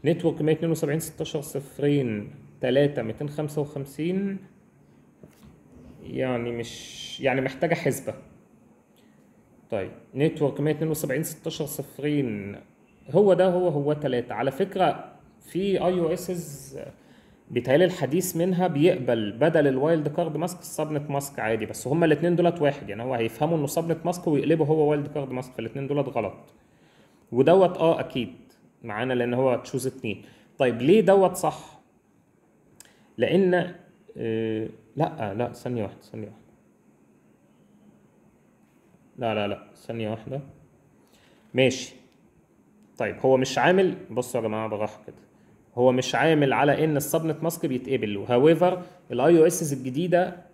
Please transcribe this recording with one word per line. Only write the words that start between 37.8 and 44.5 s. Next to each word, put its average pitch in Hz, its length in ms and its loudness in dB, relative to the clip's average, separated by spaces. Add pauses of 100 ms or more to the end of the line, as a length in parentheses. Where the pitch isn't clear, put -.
لا، 113 160 -2
لا، 104 140 0
لا، 101 280 -8
ثانية 113 340 -8
واحدة. 127 320 -8 (1120)
ماشي. 127 420 2 (1040)
طيب، 101 220 -4
هو 131 180 6
مش 127 200 0
عامل، 180 400 4 (140)
بصوا 120 300 -4
يا 113 60 -4
جماعة 107 220 -4